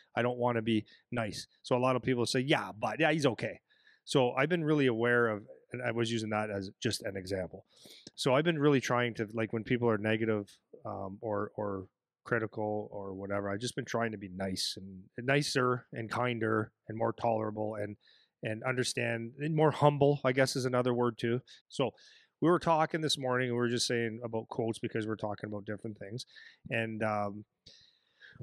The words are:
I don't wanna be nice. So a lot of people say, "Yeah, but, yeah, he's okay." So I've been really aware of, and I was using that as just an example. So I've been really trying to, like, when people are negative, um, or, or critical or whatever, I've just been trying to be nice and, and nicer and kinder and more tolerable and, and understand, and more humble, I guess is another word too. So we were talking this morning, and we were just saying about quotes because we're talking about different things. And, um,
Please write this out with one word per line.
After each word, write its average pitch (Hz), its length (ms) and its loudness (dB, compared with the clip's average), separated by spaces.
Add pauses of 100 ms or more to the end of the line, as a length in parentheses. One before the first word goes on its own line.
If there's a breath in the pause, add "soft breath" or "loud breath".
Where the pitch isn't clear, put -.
(160 soft breath)
I 117 60 2
don't 123 160 0
wanna 120 240 2
be 110 240 2 (260 soft breath)
nice. 113 360 -6 (160)
So 131 120 0
a 123 40 4
lot 127 160 4
of 120 60 -2
people 120 240 0
say, 131 140 0
"Yeah, 127 380 0
but, 113 220 -2
yeah, 156 120 4
he's 156 140 2
okay." 110 340 -2 (460 soft breath)
So 127 260 4
I've 139 180 0
been 170 140 0
really 147 240 4
aware 120 400 4
of, 104 160 -2 (300)
and 123 100 -8
I 120 80 -2
was 117 200 0
using 110 200 0
that 107 180 0
as 101 220 -6 (100)
just 110 220 -2
an 98 140 -6
example. 92 480 -6 (500 loud breath)
So 135 200 2
I've 156 100 4
been 170 120 2
really 143 240 6
trying 120 340 0
to, 113 180 -2
like, 113 200 -2
when 113 100 -2
people 120 260 2
are 110 80 4
negative, 110 520 0 (360)
um, 98 360 -8
or, 104 340 -4
or 98 320 -6 (380)
critical 107 680 -2
or 98 220 -10
whatever, 98 360 -4
I've 101 100 -2
just 120 160 -6
been 127 100 -6
trying 117 260 0
to 107 60 0
be 98 120 -8
nice 92 480 -4
and, 95 260 -14 (140)
and 120 100 -8
nicer 127 680 2
and 113 160 -6
kinder 113 640 0 (160)
and 110 100 -8
more 113 160 0
tolerable 110 640 -2
and, 104 220 -6 (460 soft breath)
and 110 200 -6
understand, 120 760 -2
and 156 160 -2
more 156 160 6
humble, 143 520 4
I 131 80 4
guess 131 240 2
is 127 100 0
another 123 280 2
word 120 240 2
too. 117 240 0 (260 loud breath)
So 123 240 -2 (500 soft breath)
we 151 80 4
were 175 100 6
talking 160 420 2
this 147 160 0
morning, 127 320 0
and 120 60 0
we 120 60 2
were 120 80 4
just 117 180 0
saying 117 360 -2
about 113 240 -4
quotes 113 320 -2
because 113 260 -4
we're 110 120 -4
talking 107 320 -6
about 104 160 -8
different 107 340 -10
things. 104 260 -10 (440 loud breath)
And, 113 340 -2
um, 104 420 -2 (960 loud breath)